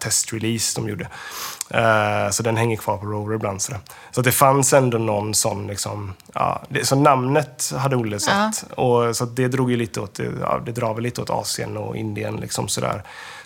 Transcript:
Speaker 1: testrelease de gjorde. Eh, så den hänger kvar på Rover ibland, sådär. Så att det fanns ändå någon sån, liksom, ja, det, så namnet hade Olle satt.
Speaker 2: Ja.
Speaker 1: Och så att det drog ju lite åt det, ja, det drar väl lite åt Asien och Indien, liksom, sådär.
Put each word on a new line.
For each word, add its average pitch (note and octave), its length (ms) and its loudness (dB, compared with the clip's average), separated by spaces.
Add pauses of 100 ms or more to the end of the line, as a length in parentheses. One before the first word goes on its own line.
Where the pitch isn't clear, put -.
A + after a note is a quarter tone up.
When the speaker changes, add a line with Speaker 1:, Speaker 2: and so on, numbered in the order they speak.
Speaker 1:
testrelease A2+ 800 -2
de A2 80 -4
gjorde. G#2 200 -6 (640)
Eh, G#2+ 600 4
så A2 120 0
den A2+ 140 2
hänger A2+ 200 2
kvar G#2+ 220 -2
på G2+ 80 -8
Rover G#2 280 -4
ibland, G#2 280 -2
sådär. - 180 -6 (300)
Så C3 100 0
att B2 40 2
det B2 80 6
fanns C3+ 400 6
ändå B2+ 260 6
någon G#2+ 360 0
sån, G2+ 320 0
liksom, G2+ 480 -6 (200)
ja, - 340 0
det, B2 180 -2
så C3+ 100 4
namnet C#3 800 2
hade C3+ 200 0
Olle G#2 240 -2
satt. G#3 440 0 (120)
Speaker 2:
Ja. C#3 60 -2
Speaker 1:
Och A#2+ 340 2
så B2+ 80 -2
att A#2 120 -6
det B2+ 120 2
drog B2+ 220 0
ju B2 60 2
lite A2+ 240 -4
åt G2+ 140 -10
det, A#2+ 140 -4 (120)
ja, - 260 0
det A#2+ 60 -8
drar A2+ 220 -2
väl A#2 80 -4
lite A#2+ 200 -4
åt - 80 -6
Asien A2 460 -4
och A2 200 -6
Indien, G#2+ 400 -6
liksom, - 320 -6
sådär. - 340 -2 (440)